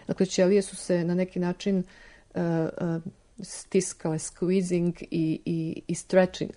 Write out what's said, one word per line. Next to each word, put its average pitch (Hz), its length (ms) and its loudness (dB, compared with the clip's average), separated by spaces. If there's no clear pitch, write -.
Dakle, 190 200 0
ćelije 190 360 4
su 190 140 -12
se 175 280 0
na 175 100 0
neki 185 240 -2
način, 180 460 0
e, 180 60 -2
e, 165 280 0
stiskale, - 760 -2
squeezing 175 920 0
i, 160 340 0
i, 165 420 -4
i 175 80 -4
stretching, - 640 2